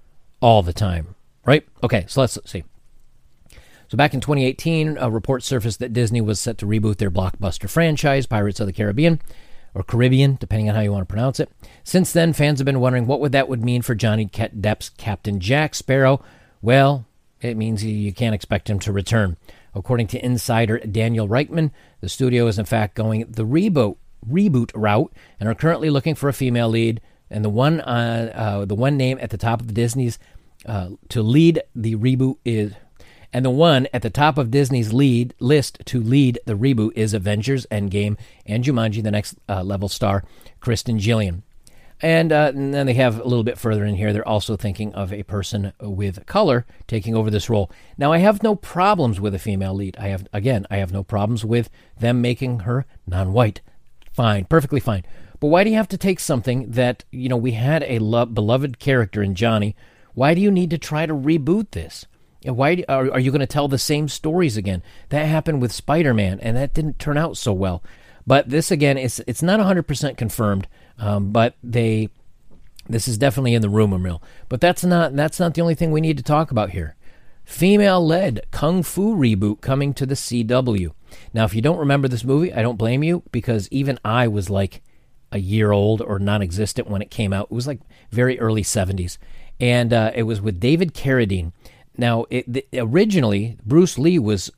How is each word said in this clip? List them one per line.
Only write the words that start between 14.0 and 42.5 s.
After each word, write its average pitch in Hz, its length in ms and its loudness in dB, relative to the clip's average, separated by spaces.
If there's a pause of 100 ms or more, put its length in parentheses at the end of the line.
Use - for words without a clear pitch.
Ke-, 110 340 -6
Depp's 104 300 -2
Captain 101 500 -6
Jack 135 360 0
Sparrow. 135 440 2 (400)
Well, 135 460 4 (360)
it 120 140 -4
means 110 280 -2
you, 110 100 -2
you 104 180 -2
can't 113 220 0
expect - 340 -4
him 101 120 0
to 104 120 -4
return. 98 460 0 (380)
According 117 320 -2
to 127 180 -6
insider 117 540 0
Daniel 110 480 0
Reichman, 151 420 0 (320)
the 90 80 -8
studio 123 380 2
is 101 100 0
in 107 80 -2
fact 110 300 -2
going 110 340 -2
the 110 160 -4
reboot, 143 520 2 (300)
reboot 147 460 2
route 107 400 2 (260)
and 104 80 -2
are 113 60 0
currently 156 380 0
looking 143 240 0
for 143 140 -2
a 131 40 -2
female 120 360 0
lead. 113 300 0 (320)
And 107 140 -2
the 107 40 0
one, 139 320 2
uh, 117 520 -2
uh, 101 320 -4
the 101 80 -4
one 135 240 0
name 131 240 0
at 120 80 -8
the 104 80 -8
top 117 240 -2
of 117 140 -10
Disney's, 117 420 -2 (480)
uh, 95 240 -6 (200)
to 120 120 -2
lead 156 400 4 (140)
the 113 200 -2
reboot 127 480 0
is, 107 300 -2 (580)
and 127 140 0
the 131 60 2
one 139 420 4
at 120 80 -2
the 113 80 -2
top 147 300 2
of 123 100 0
Disney's 123 420 0
lead 123 460 2
list 135 480 2
to 123 160 -4
lead 127 460 2
the 110 80 -2
reboot 113 400 2
is 110 180 -2
Avengers 107 560 -2
Endgame 101 480 -2 (300)
and 113 160 -2
Jumanji: 113 400 0
The 104 80 -2
Next, 104 240 -4 (120)
uh, 95 140 -4
Level 98 260 -4
star 98 360 -2 (360)
Kristen 117 380 -2
Gillian. 104 460 0 (580)
And, 165 300 2
uh, 151 240 4